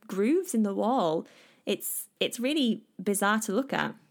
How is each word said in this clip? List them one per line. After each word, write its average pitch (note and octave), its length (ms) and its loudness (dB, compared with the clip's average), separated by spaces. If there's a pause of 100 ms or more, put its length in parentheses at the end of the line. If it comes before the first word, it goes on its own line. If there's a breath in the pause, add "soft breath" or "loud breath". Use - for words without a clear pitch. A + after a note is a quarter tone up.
grooves B3+ 480 0
in A3+ 80 2
the G3+ 120 0
wall. G3+ 520 0 (400 loud breath)
It's, - 420 -6 (100)
it's - 220 -2
really C4 420 0 (200)
bizarre G3+ 380 2
to G3+ 120 -4
look C4+ 200 -2
at. - 220 -2 (160)